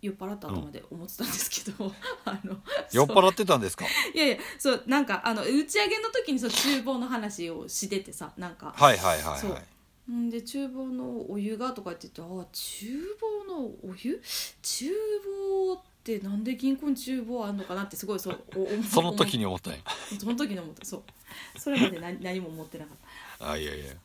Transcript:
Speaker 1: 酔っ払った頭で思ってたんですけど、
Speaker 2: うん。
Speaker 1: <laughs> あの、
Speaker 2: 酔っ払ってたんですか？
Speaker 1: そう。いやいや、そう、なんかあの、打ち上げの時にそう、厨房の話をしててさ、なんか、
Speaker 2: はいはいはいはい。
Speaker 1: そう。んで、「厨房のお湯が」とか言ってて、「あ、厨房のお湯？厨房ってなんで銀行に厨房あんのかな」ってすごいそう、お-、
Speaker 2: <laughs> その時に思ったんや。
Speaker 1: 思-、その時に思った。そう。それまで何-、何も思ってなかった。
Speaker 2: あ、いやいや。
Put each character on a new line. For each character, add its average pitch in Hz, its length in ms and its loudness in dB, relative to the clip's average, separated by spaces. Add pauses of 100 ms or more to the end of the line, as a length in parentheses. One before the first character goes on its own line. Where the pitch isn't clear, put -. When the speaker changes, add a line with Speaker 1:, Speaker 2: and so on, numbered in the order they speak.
Speaker 1:
酔 190 100 -4
っ - 20 -6
払 196 200 -6
っ 202 40 -10
た 202 100 -10
頭 151 220 -4
で - 200 -12
思 170 140 -10
っ 190 40 -14
て - 100 -12
た 240 60 -2
ん - 20 -2
で - 60 -2
す - 320 -2
け 208 80 -6
ど、 202 140 -4
Speaker 2:
う - 20 -2
ん。 196 40 -6 (160)
Speaker 1:
<laughs> - 160 -8
あ 196 200 -4
の、 190 120 -6 (360)
Speaker 2:
酔 - 120 8
っ - 20 4
払 190 240 10
っ 185 40 -4
て 214 100 2
た 170 120 8
ん 120 40 4
で 98 100 2
す - 60 -6
か？ - 100 -6
Speaker 1:
そ - 240 2
う。 294 60 -2
い - 20 2
や 311 80 6
い 262 40 6
や、 202 60 2 (220)
そ 269 140 4
う、 226 140 0
な 269 140 6
ん 277 60 4
か 220 180 0
あ 226 100 2
の、 208 80 -2
打 - 40 0 (180)
ち 403 140 2
上 415 100 4
げ 427 120 2
の 453 100 -2
時 466 220 0
に 254 60 2
そ 233 80 0
う、 226 40 0
厨 269 320 4
房 254 160 0
の 247 100 -2
話 208 420 -4
を 165 180 -10
し 190 200 -4
て 196 120 -2
て - 120 -14
さ、 - 240 -10
な 180 120 -8
ん 165 60 -12
か、 - 220 -12
Speaker 2:
は 139 180 12
い 92 40 0
は 87 180 4
い - 60 0
は - 0 -
い - 100 -4
は - 40 -2
い。 - 40 -4
Speaker 1:
そ - 80 -2
う。 - 640 -10
ん 240 180 0
で、 233 160 -4
「厨 277 220 -4
房 262 180 -8
の 254 440 -6
お 202 80 -2
湯 208 180 -2
が」 247 180 -4
と 202 80 -10
か 185 80 -8
言 170 60 -8
っ - 20 -18
て - 100 -16
て、 - 140 -14
「あ、 - 20 -10 (280)
厨 294 680 -6
房 427 320 -2
の 302 120 -4 (180)
お 185 180 -10
湯？ 320 220 -4 (400)
厨 277 300 -4 (320)
房 392 500 0
っ 370 60 -10 (240)
て 214 160 -2
な 196 100 -4
ん 208 140 0
で 254 100 0
銀 269 220 2
行 294 140 -2
に 269 40 4
厨 262 280 -4
房 233 220 -4
あ 202 60 -2
ん 202 60 -2
の 196 80 -4
か 180 100 -4
な」 196 100 -2
っ 196 40 -10
て 185 80 -10
す - 100 -8
ご 202 80 0
い 190 60 -2
そ 185 100 -4
う、 170 100 -4 (140)
お-、 190 140 2 (140)
Speaker 2:
<laughs> 208 60 0
そ 170 140 8
の 175 120 4
時 196 220 4
に 110 100 2
思 92 100 0
っ - 40 -4
た 92 100 -8
ん - 20 -6
や。 - 80 -10 (320)
Speaker 1:
思-、 202 80 -8
そ 202 60 -4
の 240 100 2
時 240 180 0
に 185 60 -4
思 160 100 -10
っ - 40 -16
た。 - 120 -18
そ - 120 -8
う。 - 40 -12 (560)
そ - 120 -2
れ 269 100 4
ま 196 100 6
で 170 80 -6
何-、 175 240 -6
何 185 160 -2
も 175 120 -6
思 160 120 -10
っ 156 60 -12
て 160 100 -14
な 156 80 -12
か 147 80 -18
っ - 20 -20 (440)
た。 71 100 -6
Speaker 2:
あ、 76 60 -2
い 78 80 -4
や 73 100 -6
い 76 100 -8
や。 67 80 -10 (120)